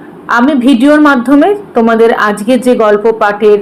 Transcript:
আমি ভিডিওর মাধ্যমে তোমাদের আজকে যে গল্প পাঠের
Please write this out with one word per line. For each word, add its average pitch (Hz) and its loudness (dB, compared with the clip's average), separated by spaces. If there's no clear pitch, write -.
আমি 247 0
ভিডিওর 277 2
মাধ্যমে 285 0
তোমাদের 226 2
আজকে 208 -2
যে 247 0
গল্প 214 0
পাঠের 208 0